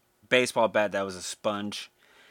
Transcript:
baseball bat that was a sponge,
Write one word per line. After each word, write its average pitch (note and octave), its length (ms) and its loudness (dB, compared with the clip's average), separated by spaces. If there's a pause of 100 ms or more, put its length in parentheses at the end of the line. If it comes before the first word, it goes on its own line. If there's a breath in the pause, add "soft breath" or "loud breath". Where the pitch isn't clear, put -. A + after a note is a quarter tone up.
(280)
baseball B2 400 4
bat G2+ 240 2
that G2 120 0
was F#2+ 120 -8
a F2 60 -12
sponge, G#2 680 -6 (400 soft breath)